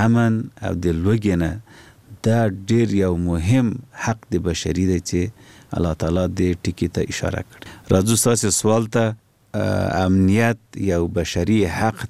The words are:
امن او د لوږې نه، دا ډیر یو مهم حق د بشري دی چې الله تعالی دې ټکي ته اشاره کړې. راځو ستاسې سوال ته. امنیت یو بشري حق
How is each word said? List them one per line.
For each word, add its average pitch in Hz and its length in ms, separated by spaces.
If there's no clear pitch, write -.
امن 117 360
او 92 80
د 85 300
لوږې 104 400
نه، 82 80
دا 113 140
ډیر 113 300
یو 90 100
مهم 95 420
حق 113 280
د 90 160
بشري 85 420
دی 87 80
چې 87 220
الله 85 160
تعالی 90 220
دې 90 220
ټکي 87 300
ته - 60
اشاره 87 320
کړې. - 180
راځو 101 300
ستاسې 117 260
سوال 110 220
ته. 113 80
امنیت 101 880
یو 85 120
بشري 92 440
حق 110 200